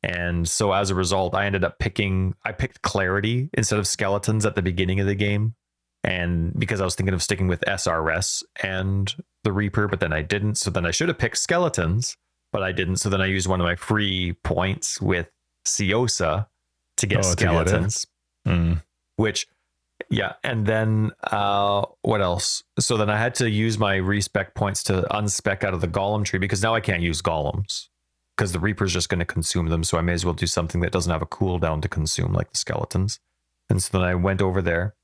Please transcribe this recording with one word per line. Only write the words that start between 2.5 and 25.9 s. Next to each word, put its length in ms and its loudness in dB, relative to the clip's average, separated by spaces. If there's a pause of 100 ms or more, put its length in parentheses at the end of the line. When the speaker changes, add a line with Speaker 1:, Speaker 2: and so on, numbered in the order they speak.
Speaker 1:
picked 300 -6
Clarity 720 0
instead 240 2
of 100 0
Skeletons 580 0
at 80 0
the 80 0
beginning 380 0
of 60 2
the 100 2
game. 380 0 (500)
And 520 0
because 240 -2
I 40 2
was 100 -2
thinking 200 0
of 80 -2
sticking 260 0
with 180 0
S 220 -2
R 220 0
S 340 -2 (180)
and 500 -2 (300)
the 100 0
Reaper, 360 2
but 100 -2
then 140 0
I 100 0
didn't. 340 0
So 140 -2
then 160 0
I 60 0
should 160 0
have 100 -2
picked 200 -2
Skeletons, 760 0 (360)
but 100 0
I 80 0
didn't. 260 -2
So 120 -2
then 120 2
I 60 2
used 220 0
one 120 2
of 40 2
my 100 2
free 600 0 (100)
points 560 -2
with 280 0 (380)
Siosa 800 0 (520)
to 80 0
get 120 2
Speaker 2:
Oh, 160 2
to 20 -2
get 160 4 (100)
it? 60 2
Speaker 1:
Skeletons, 380 0 (400)
Speaker 2:
Mm. 360 2 (340)
Speaker 1:
which, 320 0 (600)
yeah. 240 -2 (100)
And 220 0
then, 460 2 (120)
uh, 600 2 (180)
what 180 2
else? 420 -2 (160)
So 180 0
then 140 2
I 80 2
had 180 0
to 140 0
use 280 0
my 180 2
respec 580 0
points 300 -2
to 260 0
unspec 540 -2
out 100 0
of 60 -4
the 80 0
Golem 360 0